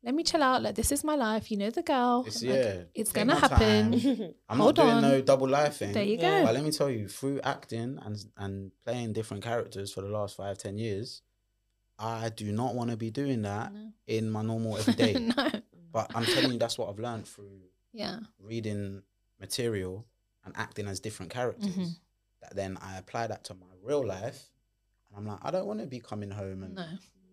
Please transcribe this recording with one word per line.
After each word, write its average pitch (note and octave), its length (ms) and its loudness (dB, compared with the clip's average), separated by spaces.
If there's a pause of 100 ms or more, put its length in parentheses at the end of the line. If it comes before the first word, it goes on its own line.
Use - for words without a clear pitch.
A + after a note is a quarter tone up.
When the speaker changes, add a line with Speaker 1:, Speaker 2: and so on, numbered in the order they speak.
Speaker 1:
let A#3+ 100 -4
me D#4+ 120 0
chill D#4+ 180 4
out. B3+ 200 6
Like, G#3+ 120 -2
this A3+ 160 0
is C#4+ 140 0
my D4+ 100 2
life. A3 380 0
You G#3 60 0
know G3+ 120 0
the E4 140 -4
girl. B3 420 4
Speaker 2:
It's, A3+ 160 -4
Speaker 1:
Like, C3 140 2
Speaker 2:
yeah, F#2 260 2 (140)
Speaker 1:
it's A3 160 -2
Speaker 2:
take G#3+ 140 2
Speaker 1:
gonna D4 80 6
Speaker 2:
my - 60 4
Speaker 1:
happen." A3 600 6
Speaker 2:
time. A3 400 0
Speaker 3:
<laughs> - 80 -20
Speaker 2:
I'm A2+ 100 2
Speaker 1:
Hold - 180 8
Speaker 2:
not - 60 8
doing A#3 140 8
Speaker 1:
on. A#3 60 6
Speaker 2:
no C#3 200 6
double C3 260 6
life C#3+ 280 4
thing. G2+ 160 -4
Speaker 1:
There - 100 0
you G3+ 140 2
Speaker 3:
Yeah. G4 240 4
Speaker 1:
go. D#4 60 6
Speaker 2:
But - 80 4
let D3+ 100 0
me D3+ 80 0
tell C#3+ 180 0
you, G#2+ 160 -4
through C3+ 360 -4
acting B2+ 600 -4
and, G#2 220 -8 (140)
and G2 340 -8 (120)
playing A#2 280 -4
different G#2 320 -6
characters G#2+ 480 -4
for - 80 -8
the G2 80 -6
last G#2 280 -4
five, G2 220 -8
ten G2+ 200 -8
years, A2 440 -6 (760)
I A2+ 340 -4
do G#2+ 200 -6
not A#2+ 240 0
wanna A#2 220 -2
be A2 160 -4
doing C#3 300 -2
that G#2 300 -4
Speaker 1:
No. G#3+ 200 -16 (160)
Speaker 2:
in A2 220 0
my A2 120 -2
normal A2+ 360 -2
Speaker 1:
<laughs> - 0 -
Speaker 2:
everyday. G#2+ 360 4
Speaker 1:
No. A#3+ 360 0 (420)
Speaker 2:
But A2+ 220 -2
I'm A#2 120 0
telling C3 260 2
you, A#2 60 -4
that's A#2 200 0
what F#2 120 -2
I've G2+ 80 -10
learned A2+ 280 -8
through G2+ 340 -20 (320)
Speaker 1:
Yeah. - 280 -8 (180)
Speaker 2:
reading G2+ 640 -6 (380)
material G2+ 680 -4 (380)
and F#2 120 -16
acting G#2 300 -6
as G2 140 -6
different F#2+ 320 -10
characters. B2 380 -2
Speaker 1:
Mm-hmm. F3+ 180 -4 (540)
Speaker 2:
That - 120 -20
then F#2+ 260 -6
I F#2 180 -12
apply A2+ 300 -6
that G#2+ 160 -10
to G#2 100 -14
my F#2 120 -20 (160)
real C3+ 240 0
life, G#2 440 -8 (580)
and G#2 100 -20
I'm G#2+ 80 -8
like, G#2 160 -8
"I - 80 -4
don't F#3 160 -2
wanna G#3+ 200 -8
be B2+ 120 -10
coming G#2 320 -10
home F#2+ 320 -8
and G2 140 -12
Speaker 1:
No. F3 100 -10 (460)